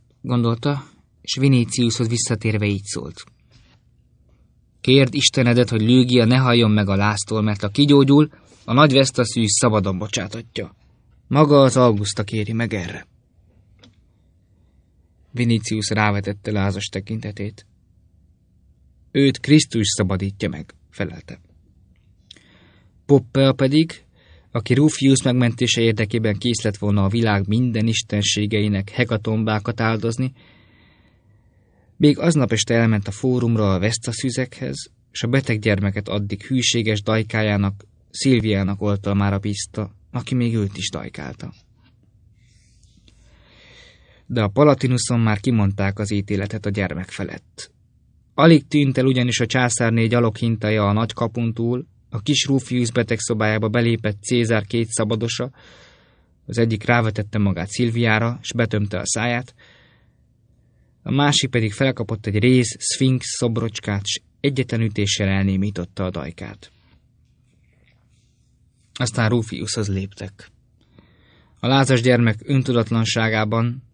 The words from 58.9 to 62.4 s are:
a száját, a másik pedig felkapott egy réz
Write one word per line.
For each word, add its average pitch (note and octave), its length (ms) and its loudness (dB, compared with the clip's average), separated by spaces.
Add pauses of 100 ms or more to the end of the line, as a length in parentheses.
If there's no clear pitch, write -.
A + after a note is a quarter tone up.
a - 80 -8
száját, A#2+ 480 -4 (1500)
a - 80 -6
másik C#3+ 400 2
pedig A2 220 0
felkapott A#2 540 -4
egy G#2 120 -2
réz B2 400 4